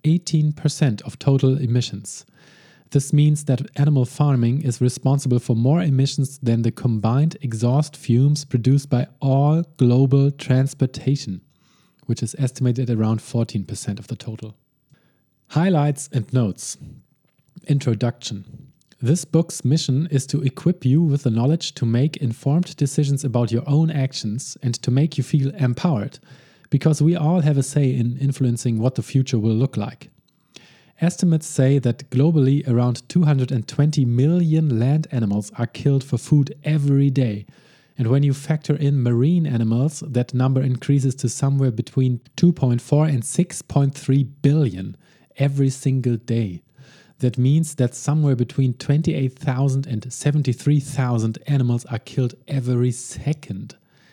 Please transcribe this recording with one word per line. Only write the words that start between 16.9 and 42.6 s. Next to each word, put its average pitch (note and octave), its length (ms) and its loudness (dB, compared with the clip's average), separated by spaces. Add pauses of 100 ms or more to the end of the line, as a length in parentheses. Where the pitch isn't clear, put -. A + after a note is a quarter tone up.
Introduction. A#2 760 -2 (580)
This C#3+ 220 0
book's - 400 -2
mission D3 460 0
is C#3 160 0
to D3+ 160 -4
equip E3+ 420 -2
you C#3 180 4
with C#3+ 200 2
the B2 80 2
knowledge B2+ 440 0
to A#2+ 120 -2
make B2 300 2
informed C#3 600 -2
decisions C#3+ 480 0
about A#2+ 280 0
your A#2 160 -2
own D#3+ 220 2
actions C3+ 720 -6
and B2 200 -2
to - 80 -2
make C#3 260 0
you C3 80 -2
feel C#3 320 0
empowered, B2+ 600 -2 (520)
because D3+ 300 2
we E3 140 4
all E3+ 260 0
have D3 160 2
a C3+ 60 2
say C3+ 320 0
in A#2+ 240 -2
influencing B2 600 -2
what A2 180 0
the A2+ 60 -2
future C3 360 0
will A2 160 2
look C3 220 0
like. - 340 -8 (880)
Estimates E3 460 2
say C#3 320 2
that - 320 -2
globally C#3+ 580 2
around B2 400 0
two F3+ 160 2
hundred C#3 260 2
and A#2+ 160 -2
twenty D3 380 2
million D#3 720 2
land C#3+ 320 2
animals G#2 460 -2
are A#2+ 100 -2
killed C#3 380 0
for A#2+ 140 -4
food C#3+ 440 2
every C#3+ 480 2
day. A2+ 360 -2 (500)
And A2+ 120 -2
when C#3 140 2
you C#3 120 2
factor D3+ 420 -4
in C#3+ 260 0
marine C#3 440 2
animals, B2 600 -2
that B2 280 -2
number C3 280 2
increases C3 540 0
to B2 120 -4
somewhere C3+ 420 0
between B2 500 -2 (160)
two E3+ 160 4
point A#2+ 300 0